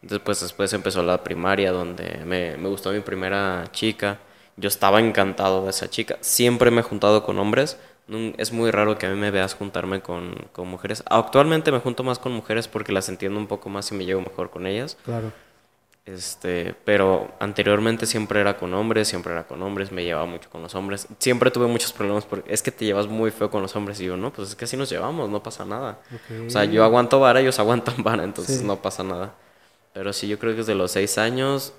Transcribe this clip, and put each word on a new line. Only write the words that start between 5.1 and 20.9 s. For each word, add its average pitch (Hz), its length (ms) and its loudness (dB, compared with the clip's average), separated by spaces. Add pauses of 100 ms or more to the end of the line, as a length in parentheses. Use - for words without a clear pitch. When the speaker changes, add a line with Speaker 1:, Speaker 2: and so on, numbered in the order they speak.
Speaker 1:
de 95 60 -2
esa 95 200 -4
chica. - 320 -4
Siempre 120 500 4
me 117 100 4
he - 20 0
juntado 104 400 4
con 98 160 -2
hombres. 110 380 0 (300)
Nun-, 110 300 -6
es 107 140 -4
muy 117 200 0
raro 104 260 2
que 104 80 -4
a 95 40 -2
mí 98 60 -2
me 104 160 -2
veas 95 220 0
juntarme 95 480 -6
con, 90 520 -10
con 90 140 -10
mujeres. 98 420 -8
Actualmente 151 600 4
me 131 80 2
junto 123 240 -4
más 127 160 -2
con 127 140 -6
mujeres 113 340 -2
porque 107 240 -6
las 95 180 0
entiendo 98 300 -4
un 104 80 -6
poco 101 220 -6
más 101 220 -6
y 107 40 -8
me 95 100 -4
llevo 92 160 0
mejor 90 280 -8
con 87 180 -10
ellas. 113 380 -6
Speaker 2:
Claro. 113 260 -6 (760)
Speaker 1:
Este, 90 800 -6
pero 98 560 4
anteriormente 107 680 2
siempre 107 340 0
era 101 160 2
con 90 160 -6
hombres, 107 340 2
siempre 90 260 -6
era 82 140 -8
con 73 160 -12
hombres, 98 280 -4
me 90 120 -6
llevaba 85 220 -2
mucho 87 240 -12
con 82 140 -14
los 85 120 -14
hombres. 98 320 -6 (120)